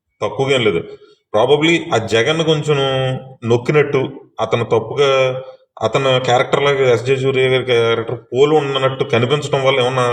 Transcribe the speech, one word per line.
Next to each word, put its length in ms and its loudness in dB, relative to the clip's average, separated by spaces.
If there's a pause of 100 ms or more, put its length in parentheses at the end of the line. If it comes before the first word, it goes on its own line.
(200)
తక్కువగా 360 -2
ఏం 100 0
లేదు. 140 0 (540)
Probably 380 2 (220)
ఆ 20 2 (160)
జగన్ 360 0
కొంచెం 280 0 (720)
నొక్కినట్టు, 500 2 (420)
అతను 300 -2
తప్పుగా, 360 0 (760)
అతను 260 0 (160)
క్యారెక్టర్ 380 0
లాగా 180 2 (120)
ఎస్జే 280 0
సూర్య 300 0
గారి 160 0
క్యారెక్టర్ 500 0 (120)
పోలు 280 2
ఉన్నట్టు 540 -2
కనిపించడం 540 0
వల్ల 160 2
ఏమన్నా 300 0